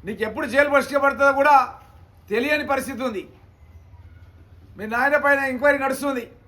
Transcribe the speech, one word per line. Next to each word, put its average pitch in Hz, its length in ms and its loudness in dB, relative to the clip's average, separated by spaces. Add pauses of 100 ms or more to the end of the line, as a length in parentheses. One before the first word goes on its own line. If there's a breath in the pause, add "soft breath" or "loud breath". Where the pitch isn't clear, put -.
నీకు 202 220 -8
ఎప్పుడు 277 260 -6
జైలు 285 320 4
శిక్ష 277 180 -2
పడుతుందో 277 280 2 (100)
కూడా 294 140 6 (760)
తెలియని 294 400 -2
పరిస్థితి 262 360 -4
ఉంది. 190 160 -8 (1500)
మీ 196 160 -12
నాయన 277 320 0
పైన 277 260 2
ఎంక్వైరీ 277 320 0
నడుస్తుంది. 262 420 -4 (220)